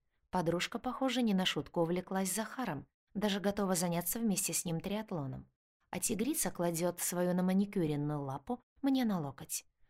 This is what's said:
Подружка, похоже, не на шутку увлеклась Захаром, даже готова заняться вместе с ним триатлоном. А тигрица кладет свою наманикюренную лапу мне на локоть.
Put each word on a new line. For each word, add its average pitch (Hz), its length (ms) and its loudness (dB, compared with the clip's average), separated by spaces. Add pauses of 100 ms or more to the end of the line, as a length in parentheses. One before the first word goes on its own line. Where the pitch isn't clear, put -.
(300)
Подружка, 175 500 0
похоже, 247 420 0
не 220 120 4
на 185 120 4
шутку - 360 0
увлеклась 185 520 0
Захаром, 202 540 -4 (260)
даже 202 260 0
готова 196 360 2
заняться 175 440 0
вместе 196 340 0
с - 120 -2
ним 165 140 0
триатлоном. 156 680 -4 (420)
А 180 100 -6
тигрица 220 520 0
кладет 175 500 0
свою 180 320 2
наманикюренную 180 880 2
лапу 139 400 -6 (200)
мне 269 220 4
на 208 160 2
локоть. - 460 -8 (240)